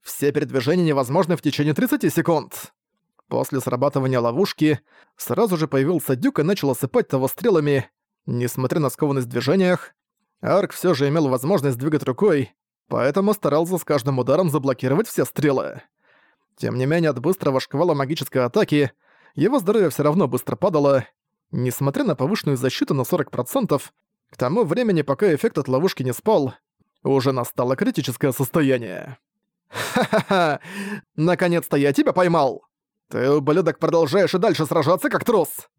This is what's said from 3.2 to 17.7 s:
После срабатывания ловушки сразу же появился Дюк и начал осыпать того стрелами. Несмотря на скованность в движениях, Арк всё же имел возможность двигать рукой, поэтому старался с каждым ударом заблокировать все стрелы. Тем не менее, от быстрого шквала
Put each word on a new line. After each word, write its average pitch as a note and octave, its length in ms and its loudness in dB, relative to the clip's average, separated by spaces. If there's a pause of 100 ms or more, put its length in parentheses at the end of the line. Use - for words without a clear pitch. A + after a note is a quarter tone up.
После C3 280 -2
срабатывания C3 600 0
ловушки D3+ 600 0 (360)
сразу F3+ 400 0
же D#3 100 -2
появился C#3 500 0
Дюк F#3 240 -2
и - 20 2
начал D#3+ 260 0
осыпать C3+ 400 0
того C3 200 0
стрелами. D3 640 0 (360)
Несмотря B2 520 -2
на C#3+ 120 0
скованность C#3 360 -2
в A#2+ 40 -14
движениях, E3+ 640 0 (480)
Арк F3 300 0
всё F3+ 200 0
же C#3+ 160 2
имел D3+ 200 2
возможность C3 500 0
двигать C#3+ 240 -2
рукой, C#3 520 0 (340)
поэтому D3 440 0
старался E3+ 460 0
с - 60 -8
каждым C3+ 340 0
ударом C#3+ 320 2
заблокировать C#3 580 0
все D#3 160 -2
стрелы. C3 560 -2 (760)
Тем A#2 180 -4
не B2+ 80 0
менее, D#3+ 240 2
от B2 120 -2
быстрого C#3 380 0
шквала D#3 360 0